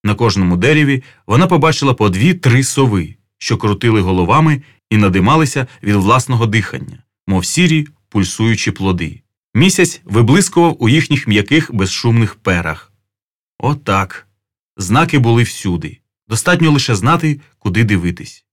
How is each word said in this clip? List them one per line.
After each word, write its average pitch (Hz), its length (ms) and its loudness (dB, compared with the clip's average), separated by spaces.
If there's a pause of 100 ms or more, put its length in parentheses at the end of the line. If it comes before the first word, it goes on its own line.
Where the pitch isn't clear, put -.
На 107 120 -2
кожному 92 420 0
дереві 139 460 2 (240)
вона 151 200 2
побачила 151 460 2
по 107 160 0
дві-три 117 540 2
сови, 104 520 -2 (220)
що - 200 -6
крутили 107 440 0
головами 110 600 2 (280)
і 110 80 0
надималися 123 680 2 (160)
від 104 120 0
власного 117 500 0
дихання, 101 580 -6 (240)
мов 92 180 0
сірі, 160 420 0 (220)
пульсуючі 104 600 -2
плоди. 87 500 -4 (320)
Місяць 185 520 0
виблискував 151 760 2
у 113 100 0
їхніх 151 380 0
м'яких, 113 480 0
безшумних 110 600 0
перах. 85 580 -6 (680)
Отак. 98 680 -4 (500)
Знаки 135 420 0
були 117 240 4
всюди. 85 560 -6 (280)
Достатньо 165 440 0
лише 131 240 0
знати, 147 440 0 (200)
куди 104 240 -2
дивитись. 90 680 -4